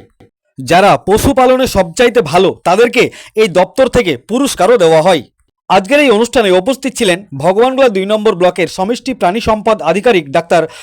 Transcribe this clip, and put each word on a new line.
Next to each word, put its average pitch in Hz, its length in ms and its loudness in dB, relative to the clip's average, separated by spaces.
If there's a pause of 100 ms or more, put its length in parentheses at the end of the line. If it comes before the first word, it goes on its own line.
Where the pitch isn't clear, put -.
(640)
যারা 165 340 2
পশুপালনে 254 720 2
সবচাইতে 220 540 0
ভালো 160 420 0
তাদেরকে 208 480 2 (240)
এই 220 120 2
দপ্তর 180 400 0
থেকে 190 300 -2
পুরস্কারও 240 600 0
দেওয়া 160 240 2
হয়। 160 220 0 (460)
আজকের 196 300 2
এই 285 100 2
অনুষ্ঠানে 220 420 0
উপস্থিত 233 460 -2
ছিলেন 196 280 -2 (120)
ভগবানগোলা 240 520 0
দুই 190 160 -4
নম্বর 214 300 -2
ব্লকের 175 320 0
সমষ্টি 233 460 -6
প্রাণী 196 280 -4
সম্পদ 214 400 -2
আধিকারিক 170 500 -2
ডাক্তার 165 360 -2 (160)